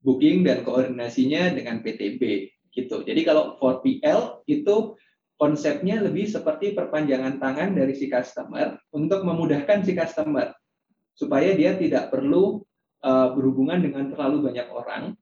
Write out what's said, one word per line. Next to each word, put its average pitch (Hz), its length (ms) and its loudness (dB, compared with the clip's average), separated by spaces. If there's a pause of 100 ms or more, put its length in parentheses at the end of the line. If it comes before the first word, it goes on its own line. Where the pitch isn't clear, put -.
booking 151 400 4
dan 123 160 2
koordinasinya 127 880 0
dengan 117 320 -6
P 110 160 -6
T 104 160 -4
B, 104 320 -2 (240)
gitu. - 320 -6
Jadi, 165 240 0
kalau - 320 2
four 131 240 0
P 131 240 2
L 208 400 0
itu 208 480 0 (400)
konsepnya 156 640 0
lebih 196 320 -2
seperti 196 400 -2
perpanjangan 139 720 -2
tangan 156 320 -2
dari 135 160 2
si 135 160 -4
customer 123 720 -4 (160)
untuk 180 320 0
memudahkan 165 560 0
si 185 80 0
customer 156 640 -2 (560)
supaya 139 480 2
dia 180 160 4
tidak 143 320 0
perlu, 170 560 2 (400)
eh, 131 320 4
berhubungan 135 480 2
dengan 139 320 -4
terlalu 147 320 0
banyak - 240 -6
orang. 120 400 -8 (100)